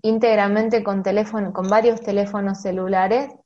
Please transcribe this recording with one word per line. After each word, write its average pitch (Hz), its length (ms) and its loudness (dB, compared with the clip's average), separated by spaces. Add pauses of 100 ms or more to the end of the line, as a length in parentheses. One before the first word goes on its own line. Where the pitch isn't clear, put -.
íntegramente 220 800 2
con 196 200 -2
teléfono, 208 500 -2
con 185 160 -4
varios 226 320 4
teléfonos 202 600 -2
celulares, 190 720 -2 (160)